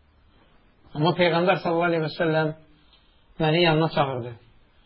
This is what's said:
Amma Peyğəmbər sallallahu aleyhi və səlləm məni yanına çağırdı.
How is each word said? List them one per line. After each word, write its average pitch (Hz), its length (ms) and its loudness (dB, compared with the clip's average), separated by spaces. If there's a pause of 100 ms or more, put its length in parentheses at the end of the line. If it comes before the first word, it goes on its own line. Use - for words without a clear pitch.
(960)
Amma 160 200 0
Peyğəmbər 175 480 2
sallallahu 170 280 0
aleyhi 165 140 -2
və 151 80 -6
səlləm 156 400 -2 (880)
məni 165 260 2
yanına 160 240 2
çağırdı. 127 440 -4 (540)